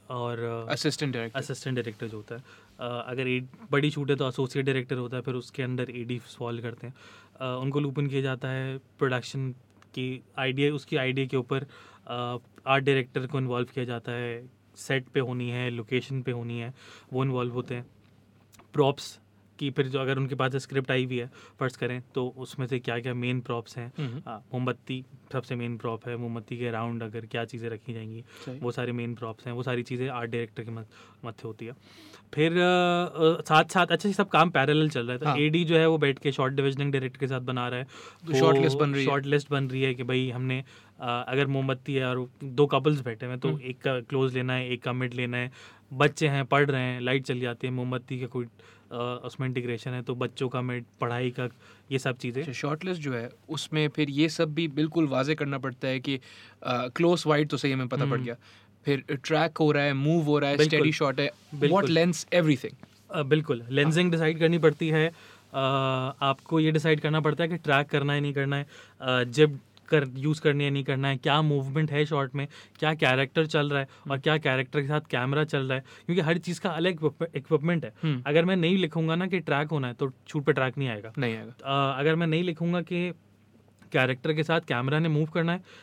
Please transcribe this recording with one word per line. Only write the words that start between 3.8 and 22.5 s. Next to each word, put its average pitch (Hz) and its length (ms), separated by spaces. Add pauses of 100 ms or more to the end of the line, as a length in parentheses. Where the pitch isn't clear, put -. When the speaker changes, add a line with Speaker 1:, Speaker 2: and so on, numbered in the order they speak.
Speaker 1:
शूट 143 180
है 143 60
तो 135 120
associate 131 380
director 131 300
होता 123 220
है, 120 60
फिर 131 100
उसके 127 300
under 127 260
एडी 120 300
फॉलो 120 420
करते 117 260
हैं। 131 60 (480)
अ, 127 200
उनको 139 180
loop 143 200
in 143 80
किया 135 140
जाता 131 260
है 131 300
production 131 760 (420)
की 127 300 (140)
idea, 139 360
उसकी 147 220
idea 131 320
के 135 100
ऊपर, 135 280 (420)
अ, 120 300 (300)
art 135 160
director 131 440
को 139 100
involve 123 360
किया 127 120
जाता 120 260
है, 120 380 (260)
Set 135 300
पे - 140
होनी 123 300
है, 123 200
location 123 520
पे 127 100
होनी 120 280
है, 117 140 (400)
वो 131 100
involve 123 300
होते 123 220
हैं। 120 100 (880)
Props 143 460 (400)
की 139 120
फिर 135 160
जो 135 120
अगर 131 180
उनके 135 180
पास 131 200
script 135 360
आई 131 140
हुई 127 120
है, 120 140 (280)
फर्ज - 180
करें, 123 260 (120)
तो 127 220
उसमें 127 300